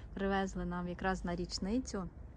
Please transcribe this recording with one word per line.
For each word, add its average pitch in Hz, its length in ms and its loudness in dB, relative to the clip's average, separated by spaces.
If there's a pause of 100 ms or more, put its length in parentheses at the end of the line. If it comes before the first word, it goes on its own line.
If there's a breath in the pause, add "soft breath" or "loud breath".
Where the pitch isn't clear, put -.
(140)
Привезли 196 500 2
нам 175 240 0
якраз 185 360 2
на 175 120 0
річницю. 190 720 0 (280)